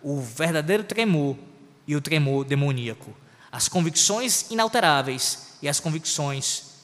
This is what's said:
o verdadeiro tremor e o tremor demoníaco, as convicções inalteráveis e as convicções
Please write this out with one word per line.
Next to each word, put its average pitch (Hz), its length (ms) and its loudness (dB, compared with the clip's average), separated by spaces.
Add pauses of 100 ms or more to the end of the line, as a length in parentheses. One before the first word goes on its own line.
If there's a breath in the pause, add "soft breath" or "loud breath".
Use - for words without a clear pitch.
o 143 180 -4
verdadeiro 156 640 0
tremor 185 540 2 (500)
e 147 80 0
o 143 60 0
tremor 139 440 2
demoníaco, 131 720 -2 (360 loud breath)
as 123 160 -2
convicções 196 840 0
inalteráveis 170 1120 0
e 143 80 -2
as 143 100 0
convicções 147 840 -2 (200)